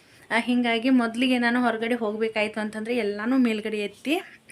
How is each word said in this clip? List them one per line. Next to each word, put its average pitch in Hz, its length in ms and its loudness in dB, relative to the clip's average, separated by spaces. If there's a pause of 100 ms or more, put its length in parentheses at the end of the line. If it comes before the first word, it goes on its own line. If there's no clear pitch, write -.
(320)
ಆ, 214 60 2
ಹೀಗಾಗಿ 233 520 0
ಮೊದಲಿಗೆ 247 480 2
ನಾನು 240 240 2
ಹೊರಗಡೆ 226 340 0
ಹೋಗಬೇಕಾಯ್ತು 220 640 -2
ಅಂತಂದ್ರೆ 220 380 -4
ಎಲ್ಲನೂ 214 400 0
ಮೇಲ್ಗಡೆ 220 400 2
ಎತ್ತಿ 208 420 -2 (320)